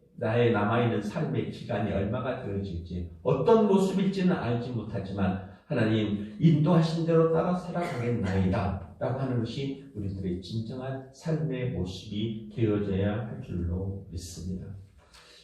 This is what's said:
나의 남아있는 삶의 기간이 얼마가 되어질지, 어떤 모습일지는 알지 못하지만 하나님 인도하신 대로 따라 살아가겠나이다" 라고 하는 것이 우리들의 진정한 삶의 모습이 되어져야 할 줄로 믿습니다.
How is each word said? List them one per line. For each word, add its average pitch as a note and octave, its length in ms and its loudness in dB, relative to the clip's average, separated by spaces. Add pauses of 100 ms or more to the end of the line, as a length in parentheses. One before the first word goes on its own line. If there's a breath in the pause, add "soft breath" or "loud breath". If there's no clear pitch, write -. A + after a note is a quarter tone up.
(180)
나의 A2+ 340 4
남아있는 G#2+ 500 2
삶의 - 500 -2
기간이 G#2 400 -4
얼마가 A2+ 520 -2
되어질지, F2+ 680 -6 (100)
어떤 G3+ 460 6
모습일지는 F#3+ 640 4
알지 A#2+ 380 -2
못하지만 G2 840 -4 (120)
하나님 G#2+ 720 0
인도하신 D#3+ 640 4
대로 E3 280 4
따라 F3 220 2
살아가겠나이다" A2 1400 -2
라고 B2+ 220 -2
하는 B2 200 0
것이 - 440 -4 (100)
우리들의 F#2 480 -4
진정한 B2+ 720 -6
삶의 C3 600 -2
모습이 - 840 -6
되어져야 G2+ 720 0
할 - 160 -10
줄로 F#2 680 -4
믿습니다. F2+ 560 -8 (800 loud breath)